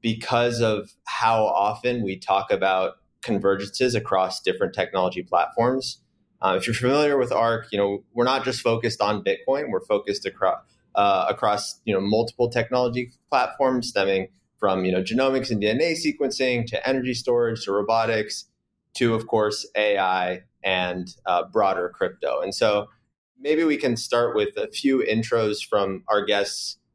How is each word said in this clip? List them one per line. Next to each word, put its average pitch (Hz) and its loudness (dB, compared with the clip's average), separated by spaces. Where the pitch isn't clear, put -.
because 117 0
of 107 0
how 113 2
often 107 0
we 95 -4
talk 95 0
about 95 0
convergences 101 0
across - 0
different 92 -2
technology 92 -2
platforms. 117 0
Uh, 95 2
if 92 -6
you're 117 -2
familiar 139 2
with 123 0
ARC, 117 0
you 104 -4
know, 101 0
we're 120 2
not 131 2
just 123 -4
focused 113 0
on 104 0
Bitcoin, 131 0
we're 95 -2
focused 101 0
acro-, 95 -2
uh, 101 4
across, 104 -2
you 110 0
know, 95 2
multiple 113 0
technology 123 0
platforms 131 0
stemming 95 0
from, 92 2
you 92 2
know, 92 2
genomics 131 0
and 107 -2
D 104 0
N 120 2
A 165 2
sequencing 131 -2
to 107 -4
energy 127 0
storage 120 0
to 98 -2
robotics 110 0
to, 117 2
of 110 -2
course, 107 0
A 104 2
I 92 0
and, 90 -2
uh, 87 2
broader 95 0
crypto. 71 -4
And 95 -4
so 104 2
maybe 156 2
we 151 2
can 123 0
start 120 0
with 104 0
a 107 -4
few 135 2
intros 110 0
from 98 -2
our 104 2
guests, 101 -2